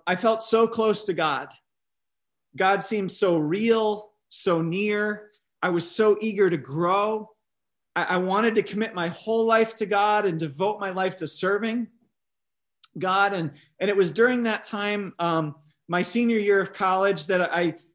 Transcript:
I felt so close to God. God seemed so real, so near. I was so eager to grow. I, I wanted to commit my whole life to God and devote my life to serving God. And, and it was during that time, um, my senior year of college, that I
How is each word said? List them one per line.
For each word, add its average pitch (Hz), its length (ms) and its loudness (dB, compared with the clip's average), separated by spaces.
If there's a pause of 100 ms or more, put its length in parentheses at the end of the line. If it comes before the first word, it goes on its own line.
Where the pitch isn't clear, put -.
I 185 120 0
felt 226 260 0
so 226 240 2
close 220 380 0
to 190 80 -2
God. 147 360 -2 (1080)
God 190 260 2
seemed 196 300 -2
so 175 260 2
real, 208 720 0 (180)
so 175 320 0
near. 208 680 -2 (320)
I 180 80 0
was 175 180 -2
so 214 320 4
eager 202 300 2
to 170 60 0
grow. 185 720 -2 (640)
I, 170 100 -2
I 185 120 0
wanted 202 400 0
to 202 80 4
commit 208 300 -4
my 170 140 -4
whole 226 380 -2
life 226 300 2
to 214 100 -4
God 208 400 2
and 165 140 -2
devote 165 400 -2
my 196 100 -4
life 185 260 -2
to 156 120 -8
serving 220 580 -2 (1120)
God. 190 340 2
And, 165 200 -4 (280)
and 190 80 -2
it 202 80 0
was 185 140 4
during 240 320 2
that 220 220 -2
time, 202 560 -6
um, 160 340 0 (320)
my 175 160 0
senior 233 360 0
year 202 220 4
of 185 120 -4
college, 190 540 0
that 185 140 2
I 170 340 0 (200)